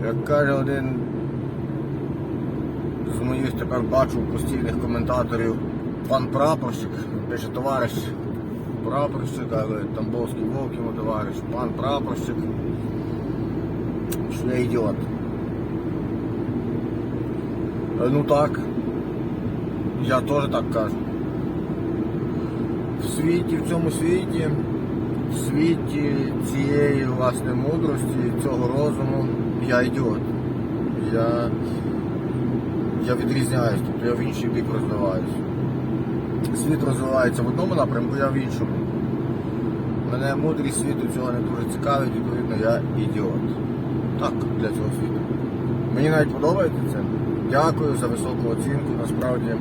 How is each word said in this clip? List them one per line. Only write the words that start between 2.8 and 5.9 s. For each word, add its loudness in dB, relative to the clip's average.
з -2
моїх 0
тепер -2
бачу 2
постійних 0
коментаторів, 0